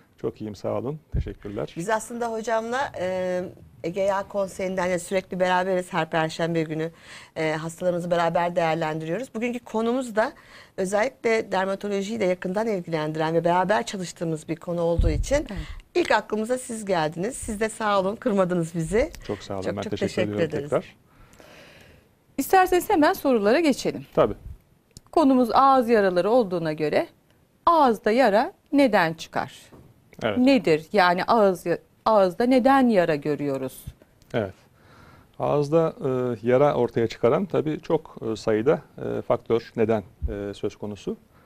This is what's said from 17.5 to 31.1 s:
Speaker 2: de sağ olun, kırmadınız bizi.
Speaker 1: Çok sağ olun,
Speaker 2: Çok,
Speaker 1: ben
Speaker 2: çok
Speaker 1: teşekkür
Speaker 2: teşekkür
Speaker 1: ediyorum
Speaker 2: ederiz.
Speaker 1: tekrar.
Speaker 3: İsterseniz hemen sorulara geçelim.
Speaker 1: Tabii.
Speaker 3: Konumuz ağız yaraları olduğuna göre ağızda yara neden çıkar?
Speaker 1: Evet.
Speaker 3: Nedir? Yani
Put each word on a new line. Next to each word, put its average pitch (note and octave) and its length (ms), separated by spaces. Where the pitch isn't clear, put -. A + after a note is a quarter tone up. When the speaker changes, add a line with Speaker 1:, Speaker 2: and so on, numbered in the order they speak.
Speaker 2:
de A3 80
sağ G#3 320
olun, G3 160
kırmadınız F3+ 580
bizi. F#3 360
Speaker 1:
Çok G2+ 120
sağ - 160
olun, F#2+ 80
Speaker 2:
Çok, G2 140
Speaker 1:
ben G2+ 60
Speaker 2:
çok - 80
Speaker 1:
teşekkür G2+ 240
Speaker 2:
teşekkür - 180
Speaker 1:
ediyorum D3+ 180
Speaker 2:
ederiz. D3 200
Speaker 1:
tekrar. - 260
Speaker 3:
İsterseniz F4+ 520
hemen E4+ 220
sorulara B3 480
geçelim. B3 540
Speaker 1:
Tabii. A#2 200
Speaker 3:
Konumuz C4 400
ağız C4 360
yaraları G3 420
olduğuna F3+ 420
göre D#3 340
ağızda C4+ 440
yara A#3+ 420
neden G#3 420
çıkar? - 400
Speaker 1:
Evet. A2 160
Speaker 3:
Nedir? G3 540
Yani F3+ 320